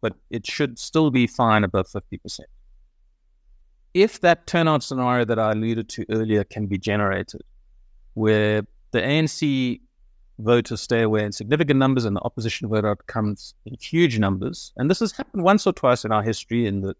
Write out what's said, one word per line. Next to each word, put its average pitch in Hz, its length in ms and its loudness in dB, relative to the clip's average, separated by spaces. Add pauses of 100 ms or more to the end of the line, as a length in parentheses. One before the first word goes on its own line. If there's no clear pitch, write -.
but 107 120 -2 (160)
it 113 160 -8
should 131 320 -4
still 160 320 0
be 123 180 2
fine 110 360 2
above 95 240 -2
fifty - 300 -12
percent. - 320 -16 (1400)
If 196 280 2
that 170 240 4
turnout 160 380 2
scenario 123 420 0
that 110 140 0
I 110 120 2
alluded 110 440 -2
to 113 140 -8
earlier 110 340 2
can 104 240 -8
be 98 100 -2
generated, 101 640 -2 (720)
where 107 500 2 (280)
the 120 80 0
A 123 140 0 (120)
N - 20 0
C 131 540 -2 (560)
voters 117 440 0
stay 117 200 0
away 107 220 2
in 104 80 -4
significant 139 480 0
numbers 131 240 2
and 104 140 -2
the - 120 -6
opposition 113 380 -6
vote 107 160 0
out 104 240 -2
comes 104 460 -4 (120)
in 117 140 -14
huge 160 400 0
numbers, 101 580 -2
and 135 120 0
this 185 100 0
has 220 140 -2
happened - 300 -8
once 202 220 4
or 190 80 2
twice 123 300 2
in 110 80 -2
our 107 200 2
history, 117 360 -2
in 98 140 -2
the 95 180 -4